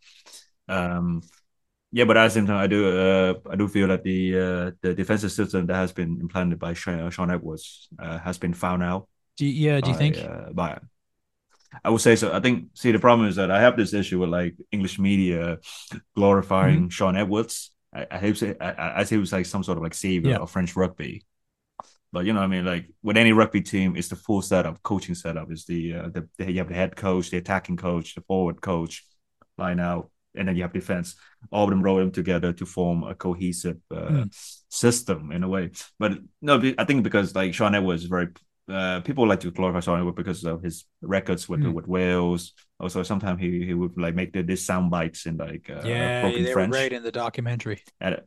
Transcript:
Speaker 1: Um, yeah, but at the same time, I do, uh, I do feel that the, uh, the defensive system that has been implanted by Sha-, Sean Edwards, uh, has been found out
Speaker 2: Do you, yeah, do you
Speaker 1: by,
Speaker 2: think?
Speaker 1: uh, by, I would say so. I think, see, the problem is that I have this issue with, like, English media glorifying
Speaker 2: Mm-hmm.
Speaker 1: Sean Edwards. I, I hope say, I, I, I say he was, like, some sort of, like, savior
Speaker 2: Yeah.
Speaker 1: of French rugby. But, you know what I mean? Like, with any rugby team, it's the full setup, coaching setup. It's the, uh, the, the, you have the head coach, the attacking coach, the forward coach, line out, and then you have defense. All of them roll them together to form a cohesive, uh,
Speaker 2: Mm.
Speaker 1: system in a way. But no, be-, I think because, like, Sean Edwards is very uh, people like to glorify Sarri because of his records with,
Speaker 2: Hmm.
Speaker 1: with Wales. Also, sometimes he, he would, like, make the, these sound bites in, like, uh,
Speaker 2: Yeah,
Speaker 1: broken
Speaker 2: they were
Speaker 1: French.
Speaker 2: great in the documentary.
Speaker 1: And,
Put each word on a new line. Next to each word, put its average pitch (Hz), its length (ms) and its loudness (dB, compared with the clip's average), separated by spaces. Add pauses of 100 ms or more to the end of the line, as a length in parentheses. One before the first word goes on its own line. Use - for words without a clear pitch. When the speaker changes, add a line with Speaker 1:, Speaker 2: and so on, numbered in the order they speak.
(680)
Speaker 1:
Um, 87 540 -2 (680)
yeah, 120 140 4
but 113 120 8
at 113 60 10
the 110 80 8
same 104 160 2
time, 104 100 2
I 98 80 2
do, 95 320 2
uh, 95 360 4 (160)
I 95 60 -6
do 101 120 2
feel 98 220 2
that 92 140 0
the, 92 320 0
uh, 90 360 0 (100)
the 90 140 0
defensive 101 360 0
system 92 360 -2
that 90 80 0
has 92 180 0
been 85 260 -4
implanted 87 380 -2
by 85 160 -8
Sha-, 85 380 -6
Sean 87 200 -4
Edwards, 80 580 -8 (100)
uh, 82 180 -10
has 87 220 -8
been 85 160 -4
found 90 260 -2
out 90 260 -4 (300)
Speaker 2:
Do 143 80 -2
you, 151 240 0
yeah, 143 120 2
do 131 100 0
you - 20 0
Speaker 1:
by, 127 60 -2
Speaker 2:
think? 147 180 2
Speaker 1:
uh, - 340 -12
by, 85 280 -4 (1040)
I 104 80 2
would 113 100 4
say 117 140 8
so. 110 180 2
I 95 60 0
think, 123 340 0
see, - 180 2
the 107 60 6
problem 117 300 6
is 92 80 -2
that 92 160 0
I 98 100 4
have 123 160 8
this 104 160 0
issue 92 260 -2
with, 90 100 2
like, 87 260 -2 (160)
English 95 260 -2
media 90 600 2 (560)
glorifying 95 640 6
Speaker 2:
Mm-hmm. 90 100 0
Speaker 1:
Sean 92 260 0
Edwards. 104 540 -2 (220)
I, - 200 -10
I 87 80 -8
hope 101 180 0
say, 101 240 -4
I, 90 100 -4
I, 85 280 -4
I 104 40 2
say 110 120 0
he 107 40 4
was, 92 120 0
like, 92 140 0
some 98 180 -4
sort 87 140 -2
of, 80 60 -4
like, - 100 -4
savior 139 380 2
Speaker 2:
Yeah. 117 60 2
Speaker 1:
of 87 140 -8
French 90 240 -2
rugby. - 500 -2 (840)
But, 90 140 -4
you 107 80 2
know 104 60 2
what 98 60 2
I 95 40 0
mean? 92 160 -2
Like, 87 220 -4 (160)
with 107 140 2
any 113 160 8
rugby 107 280 6
team, 92 340 0
it's 87 140 -4
the 90 60 -8
full 98 260 -2
setup, 87 400 0
coaching 90 340 -4
setup. 80 360 -8
It's 80 140 -12
the, 85 280 -4
uh, 85 160 -10
the, 82 180 -8 (100)
the, 92 140 -4
you 90 60 -2
have 85 120 -4
the 87 60 -8
head 90 200 -2
coach, 92 340 0
the 92 80 -2
attacking 90 400 -2
coach, 87 380 -4
the 85 60 -14
forward 92 400 -2
coach, 85 440 -4 (520)
line 90 220 -2
out, 87 320 -4 (240)
and 95 120 -4
then 92 80 -2
you 90 80 -2
have 87 100 -6
defense. 90 420 -6 (360)
All 104 120 2
of 101 80 4
them 95 100 2
roll 95 160 4
them 92 140 2
together 87 420 0
to 87 120 -10
form 85 380 -2
a 95 120 -10
cohesive, 90 600 -4 (140)
uh, 80 40 -10
Speaker 2:
Mm. 101 760 -4
Speaker 1:
system 90 640 0
in 87 120 -2
a 92 40 -2
way. 92 240 -2 (260)
But 107 220 0 (220)
no, 143 180 4
be-, 131 180 2
I 107 80 0
think 135 180 4
because, 101 300 2
like, 95 220 0
Sean 107 180 4
Edwards 92 300 2
is 87 60 -10
very 90 180 0 (420)
uh, 92 320 -4
people 123 260 2
like 98 140 4
to 87 100 -6
glorify 92 280 0
Sarri 87 360 0
because 87 300 -6
of 82 160 -4
his 85 240 -10 (160)
records 95 480 -2
with, 92 120 -2
Speaker 2:
Hmm. 87 120 0
Speaker 1:
with 82 140 -8
Wales. 90 680 0 (260)
Also, 90 240 -4
sometimes 95 380 -4
he, 87 240 -2
he 90 80 -4
would, 87 240 -4
like, 85 180 -2
make 87 160 -4
the, 95 100 -4
these 90 240 -4
sound 90 240 0
bites 82 360 -4
in, 82 120 -6
like, 78 320 -10
uh, 69 160 -12
Speaker 2:
Yeah, 120 360 -2
Speaker 1:
broken 98 220 0
Speaker 2:
they - 60 0
were - 40 -2
Speaker 1:
French. 98 180 0
Speaker 2:
great 131 220 0
in 120 100 -8
the 113 80 -6
documentary. 120 720 -6 (180)
Speaker 1:
And, - 280 -2